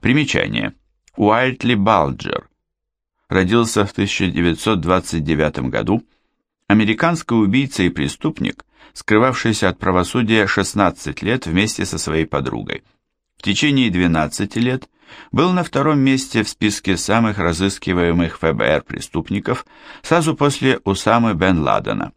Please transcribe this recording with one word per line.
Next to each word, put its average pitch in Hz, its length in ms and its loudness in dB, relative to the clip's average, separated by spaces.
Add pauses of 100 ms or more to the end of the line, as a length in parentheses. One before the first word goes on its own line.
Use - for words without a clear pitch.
Примечание. 57 720 0 (440)
Уайтли 120 580 2
Балджер. 95 720 0 (800)
Родился 104 560 2
в 98 80 -8
тысяча 98 360 0
девятьсот 87 520 0
двадцать 87 420 0
девятом 73 460 0
году. 62 340 -2 (640)
Американский 110 680 0
убийца 113 480 2
и 90 80 2
преступник, - 720 -6 (280)
скрывавшийся 113 760 0
от 90 100 -4
правосудия 104 680 2
шестнадцать 92 760 -2
лет 123 240 -2
вместе 90 380 0
со 82 140 -6
своей 78 280 -2
подругой. 55 560 -6 (540)
В - 60 -20
течение 127 480 2
двенадцати 87 680 0
лет 127 300 -2 (440)
был 170 200 2
на 180 120 0
втором 143 340 0
месте 131 440 0
в 107 60 -4
списке - 480 -2
самых 107 420 0
разыскиваемых 87 1040 0
Ф 80 140 2
Б 50 80 -2
Р 71 180 2
преступников - 840 -6 (360)
сразу 160 340 2
после 135 480 2
Усамы 110 500 2
бен 90 280 2
Ладена. 50 540 -2